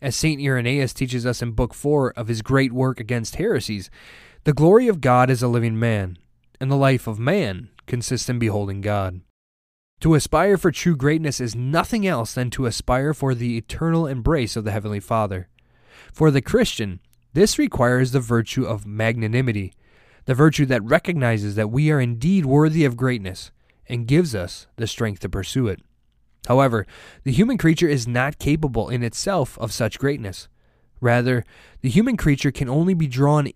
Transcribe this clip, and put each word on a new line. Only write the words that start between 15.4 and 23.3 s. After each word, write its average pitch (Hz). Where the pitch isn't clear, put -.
For 156
the 139
Christian, 110
this 196
requires 127
the 135
virtue 117
of 107
magnanimity, 110
the 131
virtue 147
that 123
recognizes 117
that 107
we 147
are 151
indeed 131
worthy 156
of 120
greatness 117